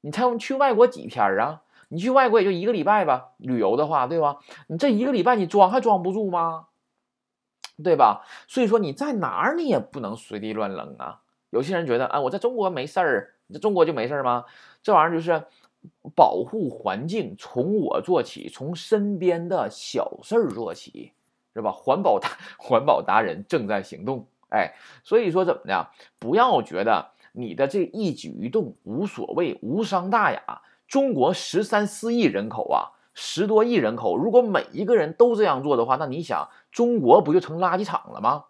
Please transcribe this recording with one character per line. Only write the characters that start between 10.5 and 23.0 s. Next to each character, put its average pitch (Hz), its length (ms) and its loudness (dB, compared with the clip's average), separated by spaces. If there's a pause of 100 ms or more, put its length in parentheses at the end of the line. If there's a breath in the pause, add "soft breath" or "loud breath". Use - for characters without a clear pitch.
乱 104 200 -4
扔 71 260 -12
啊。 64 220 -12 (300)
有 120 120 0
些 165 120 -4
人 170 120 -2
觉 123 100 0
得， 127 100 0
啊， - 140 -2
我 131 80 -2
在 139 120 -6
中 247 160 -2
国 202 140 0
没 143 160 -6
事 - 120 -4
儿， 139 360 0 (120)
你 - 80 -20
在 110 60 -12
中 214 120 0
国 180 120 4
就 165 80 0
没 123 160 -4
事 143 60 -4
儿 139 100 -4
吗？ 120 200 0 (380 loud breath)
这 220 100 0
玩 170 100 8
意 170 100 2
儿 165 40 -2
就 156 40 -2
是 160 240 -2 (720 soft breath)
保 160 160 6 (100)
护 165 260 -6
环 107 380 -6
境， 165 320 -6
从 175 400 -4
我 - 220 -2
做 175 200 0
起， - 280 -10
从 147 260 -12
身 202 420 -2
边 170 320 -2
的 165 220 -2
小 - 540 -8
事 - 100 -4
儿 220 160 2
做 98 240 -8
起， - 380 -20 (420)
是 113 80 -8
吧？ 104 80 0
环 143 320 -2
保 117 160 2
达-， - 120 -6 (200 loud breath)
<laughs> - 80 -20
环 117 260 2
保 147 160 4